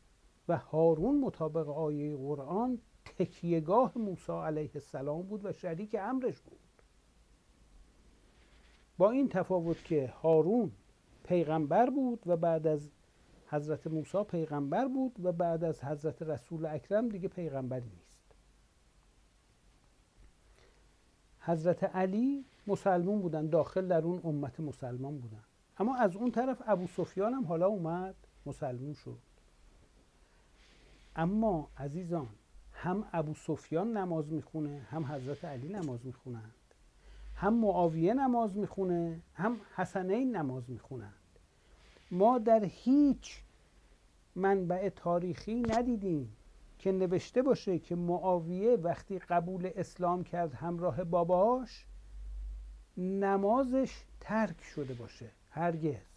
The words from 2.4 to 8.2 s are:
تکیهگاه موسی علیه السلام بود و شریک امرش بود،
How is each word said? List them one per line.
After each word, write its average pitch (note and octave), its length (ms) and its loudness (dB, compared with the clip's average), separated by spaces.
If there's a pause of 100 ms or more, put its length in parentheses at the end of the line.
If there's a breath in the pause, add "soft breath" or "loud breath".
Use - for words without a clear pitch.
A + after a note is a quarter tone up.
تکیهگاه F3 960 0
موسی G3 340 -4
علیه D#3 420 -4
السلام D3 480 -6
بود G3+ 220 -8
و F#3+ 80 -4
شریک F#3 480 -6
امرش A#3+ 400 -4
بود، - 200 -20 (2500 soft breath)